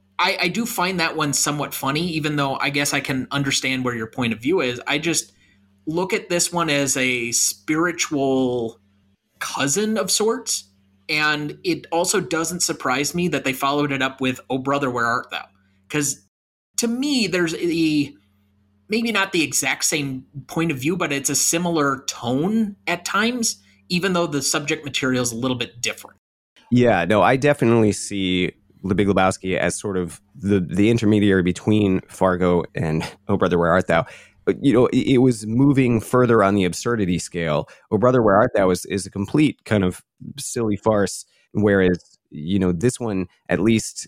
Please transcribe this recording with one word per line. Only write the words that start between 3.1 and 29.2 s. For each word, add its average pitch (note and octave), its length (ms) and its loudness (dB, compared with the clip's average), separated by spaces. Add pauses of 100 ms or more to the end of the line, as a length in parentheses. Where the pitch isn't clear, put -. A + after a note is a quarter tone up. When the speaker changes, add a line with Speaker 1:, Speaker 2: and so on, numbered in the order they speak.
Speaker 1:
understand C3+ 520 -2
where B2 120 -2
your A2+ 120 -6
point A#2 260 -4
of G#2+ 60 -6
view D#3+ 220 0
is. B2 260 -2
I D3 120 -2
just D#3 320 -2 (560)
look F3 260 -2
at - 160 -6
this F3 240 0
one E3+ 160 0
as C#3+ 260 0
a B2 360 -2
spiritual C3+ 1500 -2 (600)
cousin G#3 580 -2
of F#3 140 -2
sorts. - 560 -2 (420)
And D3+ 560 -2
it D#3+ 260 -2
also E3+ 300 2
doesn't E3 400 -4
surprise C#3+ 520 -2
me F3 160 0
that C#3+ 140 -2
they C3+ 80 0
followed C#3+ 400 -2
it C3+ 100 -2
up C3 200 -4
with C3 180 -2 (100)
Oh C3 100 -2
Brother, C#3 300 -2
Where A#2+ 160 -2
Art A#2+ 240 -2
Thou? - 140 -8 (460)
'Cause D3 360 -4 (520)
to A#3 100 -2
me, B3+ 400 0
there's E3+ 280 0
a, D#3 580 0 (720)
maybe A3+ 240 -2
not G3 220 0
the E3+ 100 2
exact C3+ 400 -2
same C#3 420 -4 (220)
point E3 240 -2
of C#3 60 -4
view, D3 180 -2
but E3+ 160 -4
it's C#3 180 -4
a C#3+ 60 -2
similar D3+ 720 0
tone G3 680 -2 (100)
at E3+ 160 -4
times, A3+ 580 -2 (280)
even F3+ 240 0
though F3 140 0
the D3 140 -2
subject D3+ 440 -4
material B2+ 360 -2
is A#2 120 -4
a A2+ 40 -8
little B2+ 200 -2
bit A#2 240 -10
different. - 360 -10 (540)
Speaker 2:
Yeah, A#2 320 6
no, G2 180 4
I A2+ 140 6
definitely A#2 560 4
see F#2 640 -2 (320)
The F#2+ 100 0
Big G2 140 2
Lebowski F#2+ 480 2